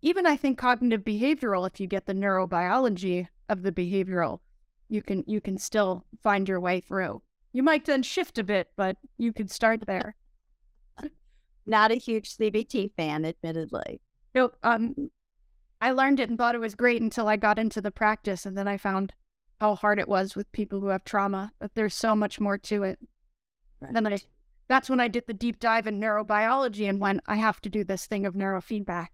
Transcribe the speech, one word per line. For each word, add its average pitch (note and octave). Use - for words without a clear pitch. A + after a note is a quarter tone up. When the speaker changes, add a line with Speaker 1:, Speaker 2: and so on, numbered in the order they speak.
Speaker 1:
Even F4
I D#4
think C4+
cognitive A#3+
behavioral, G#3+
if -
you G3
get G3
the G3
neurobiology F#3
of F#3+
the F#3+
behavioral, F3+
you G#3+
can, F#3+
you G#3+
can F#3+
still F#3
find G3
your F#3+
way F3+
through. F3+
You B3+
might D#4
then C#4
shift -
a G#3+
bit, F#3+
but F#3+
you A#3
can G#3+
start A3
there. F#3+
Speaker 2:
Not A3
a A3+
huge A3+
C G#3+
B G#3+
T G3+
fan, D#3
admittedly. E3
Speaker 1:
Nope. B3+
Um, A#3
I A#3+
learned C4+
it A#3
and A#3
thought A#3+
it A#3
was A3
great A#3
until A3+
I G#3+
got G#3+
into A3
the G3+
practice, G#3
and F#3+
then G3
I G3+
found G3
how G#3+
hard G#3
it -
was G3
with G3+
people G3+
who G3
have F#3+
trauma, G3+
that -
there's G#3+
so A3
much G#3+
more G3+
to G#3
it. F#3+
Speaker 2:
Right. C#3
Speaker 1:
Then A3+
I, G3+
that's C4
when C4
I A#3+
did A#3
the A#3
deep A#3
dive A3+
in G#3+
neurobiology G#3+
and G3
went, G3
"I G#3
have G#3+
to G#3+
do G#3
this F#3+
thing G3+
of F#3
neurofeedback, F#3+